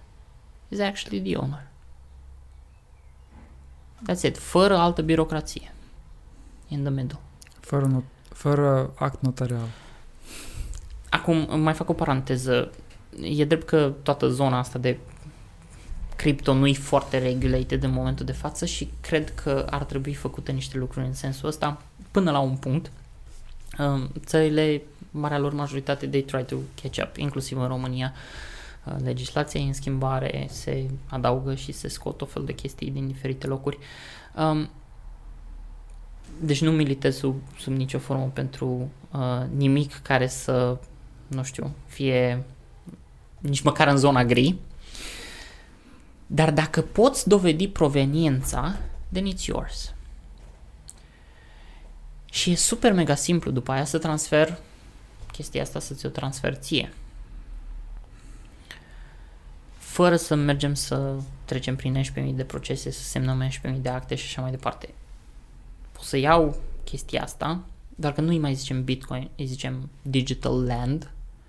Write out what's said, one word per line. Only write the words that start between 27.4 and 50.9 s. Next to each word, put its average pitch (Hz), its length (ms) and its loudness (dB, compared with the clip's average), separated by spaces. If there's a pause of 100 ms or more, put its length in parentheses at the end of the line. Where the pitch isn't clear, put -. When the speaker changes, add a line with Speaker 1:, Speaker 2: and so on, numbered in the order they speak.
Speaker 1:
în 127 60 2
România. 127 460 -2 (720)
Uh, - 180 -6
legislația 127 580 -2
e 143 60 0
în 135 60 -2
schimbare, 135 800 -2
se 135 400 -4 (180)
adaugă 131 460 0
și 135 180 -8
se - 160 -8
scot - 320 -6
o - 40 -4
fel - 200 -6
de - 100 -6
chestii - 360 -8
din 135 160 -4
diferite 135 400 -6
locuri. 135 320 -4 (580)
Um, 156 340 2 (1700)
deci 147 200 2
nu 160 100 6
militez 139 460 4
sub, 135 260 -2 (160)
sub - 140 -4
nicio 131 260 -2
formă 135 340 -2
pentru, 131 580 -4 (220)
uh, 127 300 0 (140)
nimic 139 460 4
care 127 240 4
să, 127 520 2 (480)
nu 131 160 -4
știu, - 280 -6 (160)
fie 127 580 2 (960)
nici 143 240 0
măcar 151 260 6
în 139 80 8
zona 135 280 8
gri. 123 300 6 (1700)
Dar 156 260 4
dacă 156 300 2
poți - 460 4
dovedi 180 400 6
proveniența, 143 1080 4 (360)
then 190 200 0
it's 185 120 -6
yours. - 500 -4 (2250)